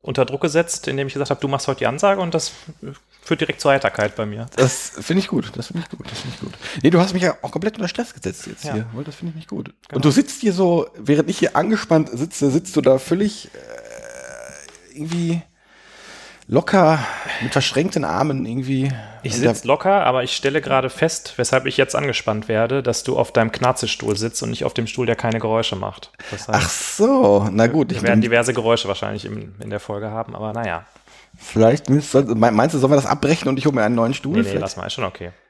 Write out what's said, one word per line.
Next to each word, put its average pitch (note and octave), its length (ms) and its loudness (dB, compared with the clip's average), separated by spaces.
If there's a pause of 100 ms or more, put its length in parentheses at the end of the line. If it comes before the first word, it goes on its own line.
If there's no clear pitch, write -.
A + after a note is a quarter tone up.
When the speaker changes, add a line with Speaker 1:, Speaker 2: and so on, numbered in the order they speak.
Speaker 1:
unter C3 180 0
Druck C3 160 -6
gesetzt, E3 460 0
indem C#3 200 -2
ich C3+ 60 -10
gesagt C#3 180 -4
hab, C#3 100 -2
„Du - 80 -2
machst C3+ 180 -2
heute C3+ 120 -2
die A#2 80 0
Ansage“, F#3+ 340 2
und E3+ 120 -2
das, - 200 -2 (280)
äh, G#3 60 -12 (340)
führt - 200 -2
direkt - 180 -6
zur C#3+ 120 4
Heiterkeit G#2+ 440 0
bei A2 100 -4
mir. G#2+ 200 -8 (100)
Speaker 2:
Das - 460 2
finde F3 180 0
ich - 80 -2
gut, - 280 -2
das - 120 -8
finde E3+ 160 -8
ich - 140 -14
gut, - 120 -16
das - 120 -10
finde B2+ 140 -10
ich - 60 -16
gut. - 120 -10 (280)
Nee, C#3+ 100 6
du F3 100 6
hast F#3+ 120 2
mich F3+ 100 0
ja E3+ 180 0
auch - 100 -8
komplett G3+ 240 -4
unter F#3+ 140 -6
Stress - 240 -8
gesetzt - 340 -10
jetzt - 160 -14
Speaker 1:
Ja. D3 100 -6
Speaker 2:
hier, A2 200 -4
weil A#2+ 100 -10
das D3 120 -12
finde E3+ 160 -8
ich D#3 40 -16
nicht D#3+ 140 -14
gut. G3+ 160 -8
Speaker 1:
Genau. - 320 -20
Speaker 2:
Und C3+ 80 0
du D3+ 60 8
sitzt - 280 2
hier G#3 140 2
so, F3 340 2 (100)
während D3 320 2
ich C3+ 100 -4
hier - 180 0
angespannt E3+ 560 2
sitze, C#3+ 360 -2
sitzt D3 280 -2
du D3+ 40 4
da C3 180 6
völlig, G3+ 540 -2
äh, B1 1400 -18
irgendwie E3 440 -2 (1040)
locker D#3+ 520 4 (420)
mit B2 100 -4
verschränkten C#3+ 540 0
Armen B2+ 400 0
irgendwie C3 460 -2 (300)
Speaker 1:
Ich A#2 140 -6
Speaker 2:
hinter- A#2+ 180 2
Speaker 1:
sitz - 120 -6
locker, F3+ 400 2
aber B2+ 180 2
ich B2+ 120 -4
stelle C#3 260 0
gerade C3+ 280 0
fest, - 480 -2
weshalb C3 280 2
ich C#3 120 -4
jetzt - 180 2
angespannt A#2 520 -2
werde, A2+ 340 0
dass A#2+ 220 -2
du B2+ 140 -2
auf B2 160 2
deinem A2+ 180 2
Knarzestuhl A#2 640 -2
sitzt A2 280 -4
und A#2 80 -4
nicht A#2 140 -6
auf - 80 -2
dem A#2 140 -4
Stuhl, B2 180 -4
der A2+ 120 2
keine A2+ 220 -2
Geräusche A2 360 0
macht. G2+ 360 -10 (200)
Das - 160 -12
heißt, A2 160 4
Speaker 2:
Ach E2+ 60 -2
so, A2 840 4
na A2 160 6
gut, C#3 220 2
Speaker 1:
wir F3+ 80 -2
Speaker 2:
ich A2 60 -4
Speaker 1:
werden A#2 120 4
Speaker 2:
bin A2 60 8
Speaker 1:
diverse A#2 320 2
Geräusche A2+ 340 2
wahrscheinlich G2+ 380 -6
im, G#2 340 -10
in G#2+ 100 -10
der G#2 120 -6
Folge G#2 300 -8
haben, A2+ 240 -8
aber G#2+ 180 -8
naja. G2+ 320 -6 (500)
Speaker 2:
Vielleicht A#2 540 4
müsst-, C#3+ 220 2
soll-, C3+ 120 4 (120)
mein-, A2+ 200 4
meinst C3+ 180 4
du, D3+ 60 0
sollen C3+ 140 4
wir - 40 8
das C3+ 80 2
abbrechen D3 440 0
und C3 100 0
ich C3 60 -8
hol D3+ 80 4
mir A#2+ 100 2
einen A2+ 120 2
neuen A#2 180 2
Stuhl C#3 200 -4
Speaker 1:
Nee, G#3 60 2
nee, A#2 60 2
Speaker 2:
vielleicht? G2 160 -2
Speaker 1:
lass F#2+ 160 -6
mal, F#2 100 -8
ist - 60 -8
schon A#2+ 100 -6
okay. F2+ 280 -10 (180)